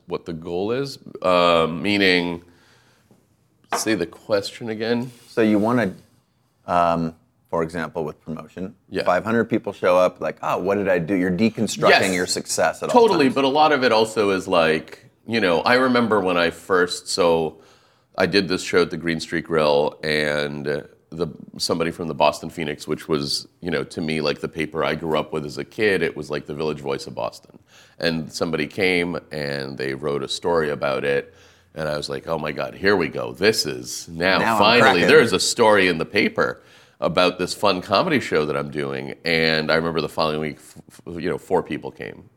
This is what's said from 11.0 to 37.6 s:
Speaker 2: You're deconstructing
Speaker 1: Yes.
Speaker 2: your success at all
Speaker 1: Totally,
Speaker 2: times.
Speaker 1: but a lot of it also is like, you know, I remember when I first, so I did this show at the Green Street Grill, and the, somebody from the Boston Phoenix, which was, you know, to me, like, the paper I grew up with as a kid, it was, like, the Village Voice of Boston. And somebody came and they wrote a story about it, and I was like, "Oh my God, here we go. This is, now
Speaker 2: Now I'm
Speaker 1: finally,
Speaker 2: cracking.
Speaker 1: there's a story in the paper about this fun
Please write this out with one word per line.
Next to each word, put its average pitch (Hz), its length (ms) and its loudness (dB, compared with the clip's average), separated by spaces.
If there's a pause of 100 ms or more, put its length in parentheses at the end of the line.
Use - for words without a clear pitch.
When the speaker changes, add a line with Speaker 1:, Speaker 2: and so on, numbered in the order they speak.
Speaker 2:
You're 92 160 2
deconstructing 104 580 0
Speaker 1:
Yes. 101 260 2
Speaker 2:
your 90 120 -2
success - 560 -2
at 80 80 -4
all 240 100 6
Speaker 1:
Totally, 185 260 4
Speaker 2:
times. 120 80 0
Speaker 1:
but 135 100 2
a 135 40 2
lot 151 240 4
of 131 120 2
it 117 80 4
also 110 380 2
is 95 180 -2
like, 80 580 0 (200)
you 113 140 -2
know, 87 200 4
I 117 140 4
remember 123 460 2
when 92 160 2
I 85 140 2
first, - 580 -2
so 82 480 0 (600)
I 95 100 2
did 92 220 0
this 90 140 -4
show 90 200 2
at 85 80 -2
the 92 60 -8
Green 82 240 -4
Street 80 240 -6
Grill, 76 580 2
and 73 840 -2 (260)
the, 82 180 -6 (300)
somebody 82 320 -2
from 82 180 -8
the 76 60 -6
Boston 73 340 0
Phoenix, 76 400 -8
which 76 180 -6
was, 71 400 -2 (140)
you 85 100 -8
know, 69 140 -2
to - 160 -10
me, 78 220 -2
like, 73 180 -2
the 80 80 -6
paper 78 340 -6
I 73 120 0
grew 78 240 -2
up 73 120 -4
with 76 140 -6
as 69 140 -10
a 71 60 -8
kid, 98 380 -2
it 80 140 -4
was, 73 140 -12
like, 73 160 -6
the 78 80 -10
Village 76 260 -6
Voice 69 260 -6
of 65 80 -14
Boston. - 440 -10 (400)
And 82 340 -4
somebody 80 340 -4
came 87 520 -2 (120)
and 71 460 -8
they 65 160 -6
wrote 69 300 -4
a 67 60 -8
story 82 420 -2
about 69 340 -4
it, 69 300 -2 (400)
and 78 120 -6
I 76 120 -4
was 73 100 -8
like, 69 180 -10
"Oh 82 120 -4
my 78 120 -6
God, 69 240 -6
here 98 220 2
we 82 120 0
go. 62 240 -6
This 95 340 0
is, 62 420 -10
now 85 300 2
Speaker 2:
Now 113 160 0
I'm 107 40 2
Speaker 1:
finally, - 220 6 (220)
Speaker 2:
cracking. - 60 4
Speaker 1:
there's 135 260 8
a 107 60 0
story 107 480 4
in 85 100 0
the 78 80 -4
paper 101 560 -2 (380)
about 90 380 2
this 87 140 -4
fun 95 300 0